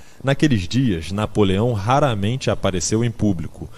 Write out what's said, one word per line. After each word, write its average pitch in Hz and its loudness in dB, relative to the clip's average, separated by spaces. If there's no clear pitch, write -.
Naqueles 135 2
dias, 92 0
Napoleão 104 2
raramente 117 0
apareceu 98 0
em 117 0
público, 87 -4